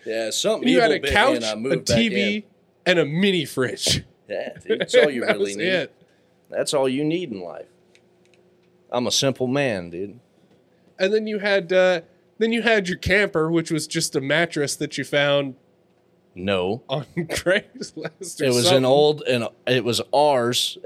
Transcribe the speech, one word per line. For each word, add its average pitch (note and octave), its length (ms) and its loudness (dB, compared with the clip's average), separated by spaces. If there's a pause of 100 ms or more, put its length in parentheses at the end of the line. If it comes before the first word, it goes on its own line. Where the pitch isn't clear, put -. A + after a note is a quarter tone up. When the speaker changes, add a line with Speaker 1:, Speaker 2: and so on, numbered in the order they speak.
Speaker 1:
Yeah, A2+ 260 -4
something F#3+ 320 -2
Speaker 2:
And B3 80 4
you C4 100 6
had A3 100 4
Speaker 1:
evil F#3+ 60 2
Speaker 2:
a - 60 -8
Speaker 1:
bit - 60 -2
me - 60 0
Speaker 2:
couch, B3+ 220 4
Speaker 1:
and - 80 -4
I - 60 -2
Speaker 2:
a G#3+ 40 -4
Speaker 1:
moved - 320 -2
back A#3 100 2
Speaker 2:
T A3+ 120 4
V, G3+ 260 0
Speaker 1:
in. G#3+ 80 -6 (420)
Speaker 2:
and F3 140 4
a D3+ 60 2
mini F3 400 0
fridge. - 580 -2 (240)
Speaker 1:
Yeah, G2 220 -6 (180)
dude, A3+ 140 -2
that's - 120 -2
all - 160 6
you B2 120 -4
Speaker 2:
<laughs> - 40 -4
That G3+ 120 2
Speaker 1:
really G3+ 140 0
Speaker 2:
was G3 60 -8
Speaker 1:
need. E3+ 100 -2
Speaker 2:
it. F3 260 -2 (560)
Speaker 1:
That's C3 240 -4
all C3+ 140 2
you C3 160 -2
need D#3+ 280 -2
in G2 100 -8
life. D#2+ 240 -14 (1200)
I'm B2 160 -4
a G2+ 60 -2
simple B2+ 360 0
man, A#2+ 420 -2
dude. F#2+ 320 -10 (760)
Speaker 2:
And G3 160 0
then G#3+ 140 0
you G#3+ 120 -4
had, G3 340 0
uh, F#3 280 4 (360)
then A3+ 160 2
you A#3 80 0
had G#3+ 260 2
your F3+ 100 -4
camper, F#3 540 2
which E3 180 0
was D#3 160 -2
just - 300 -4
a C#3 60 0
mattress D3 560 0
that D3 200 -6
you C#3 60 -6
found C#3+ 520 0 (800)
Speaker 1:
No. F#2+ 540 -2
Speaker 2:
on C3+ 160 -4
<laughs> - 140 -12
Craigslist - 1200 -6
or C#3 40 2
Speaker 1:
It - 20 4
was B2 160 4
Speaker 2:
something. C3 140 4
Speaker 1:
an C3 80 2
old, D3 380 4
and B2 260 0 (180)
it B2 160 2
was A2+ 180 0 (120)
ours. C3 720 2